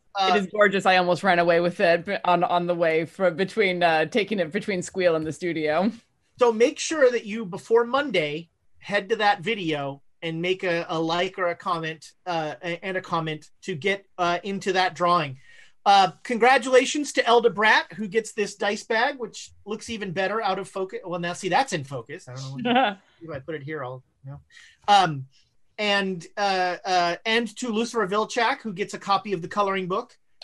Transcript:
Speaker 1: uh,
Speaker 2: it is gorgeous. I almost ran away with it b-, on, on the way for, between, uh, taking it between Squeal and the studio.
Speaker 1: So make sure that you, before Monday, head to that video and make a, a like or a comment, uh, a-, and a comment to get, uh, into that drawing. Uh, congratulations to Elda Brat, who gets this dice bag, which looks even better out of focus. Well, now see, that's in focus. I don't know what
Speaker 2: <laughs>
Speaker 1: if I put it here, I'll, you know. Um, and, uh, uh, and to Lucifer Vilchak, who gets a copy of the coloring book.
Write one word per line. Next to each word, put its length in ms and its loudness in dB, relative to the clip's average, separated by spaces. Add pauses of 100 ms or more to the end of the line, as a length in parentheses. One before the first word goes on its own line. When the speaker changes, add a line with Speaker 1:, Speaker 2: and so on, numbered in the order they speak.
(140)
Speaker 1:
uh, 200 2
Speaker 2:
it 60 4
is 120 -4
gorgeous. 320 2
I 140 6
almost 240 2
ran 160 4
away 220 4
with 200 -2
it 240 4
b-, 180 -4
on, 220 4
on 220 0
the 80 0
way 320 2
for, 240 0
between, 520 0
uh, 220 4
taking 360 -2
it 120 -2
between 300 -4
Squeal 340 0
and 100 -2
the 60 -6
studio. 580 0 (480)
Speaker 1:
So 140 6
make 260 2
sure 320 4
that 140 -2
you, 220 -6
before 400 2
Monday, 640 -2 (280)
head 300 -4
to 80 0
that 240 2
video 640 -4 (180)
and 220 -6
make 220 -2
a, 260 -2
a 100 -2
like 380 -2
or 100 -2
a 80 -4
comment, 560 -6 (140)
uh, 360 -4
a-, 220 -8
and 140 -6
a 40 -2
comment 460 -6 (140)
to 120 -8
get, 300 -2 (140)
uh, 240 0
into 320 -4
that 200 0
drawing. 440 0 (480)
Uh, 260 6 (100)
congratulations 880 4
to 140 0
Elda 240 6
Brat, 420 2
who 160 -8
gets 240 -2
this 220 -4
dice 300 -4
bag, 340 0
which 320 -12 (160)
looks 240 -10
even 220 -8
better 280 -2
out 180 -2
of 80 -8
focus. 380 -6
Well, 160 -6
now 140 -4
see, 160 -6
that's 240 2
in 100 -6
focus. 420 -12
I 100 -16
don't 260 -10
know 100 0
what 260 2 (120)
Speaker 2:
<laughs> 100 -20
Speaker 1:
if 100 -14
I 100 -10
put 160 -10
it 60 -12
here, 220 -10
I'll, 180 -12 (220)
you 60 -16
know. 100 -16 (480)
Um, 380 4 (500)
and, 500 -2 (120)
uh, 380 0 (100)
uh, 300 2 (100)
and 320 0
to 100 -6
Lucifer 380 -2
Vilchak, 560 -2
who 100 -8
gets 220 -8
a 40 -12
copy 360 -2
of 80 -6
the 60 -10
coloring 380 -2
book. 300 -6 (280)